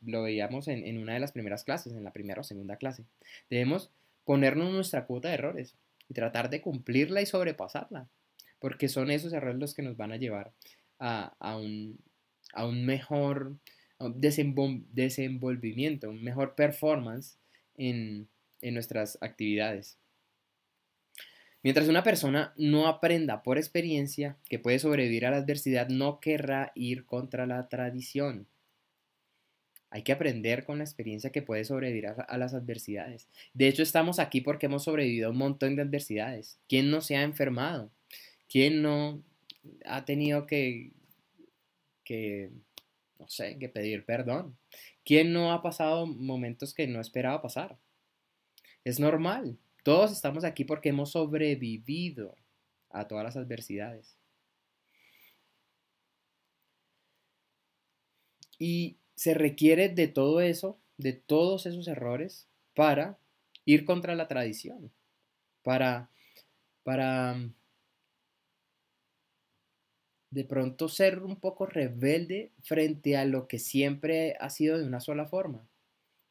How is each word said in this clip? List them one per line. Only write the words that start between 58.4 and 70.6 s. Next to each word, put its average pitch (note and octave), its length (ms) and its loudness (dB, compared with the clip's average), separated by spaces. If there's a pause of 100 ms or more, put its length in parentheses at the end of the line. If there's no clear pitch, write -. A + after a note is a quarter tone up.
Y E3+ 400 -2 (160)
se D#3+ 200 4
requiere D#3 540 6
de F3 200 4
todo D3 340 4
eso, F3 360 0 (200)
de C3+ 140 -2
todos F3+ 540 2
esos F3 220 -8
errores, C3 580 -6 (280)
para D3+ 440 4 (460)
ir D3 200 8
contra F3 300 2
la E3 140 -4
tradición, B2+ 640 -6 (720)
para, B2+ 480 2 (760)
para, C3 500 0
mm, A#2+ 200 -8 (2750)
de C3+ 140 -4
pronto C3+ 440 -2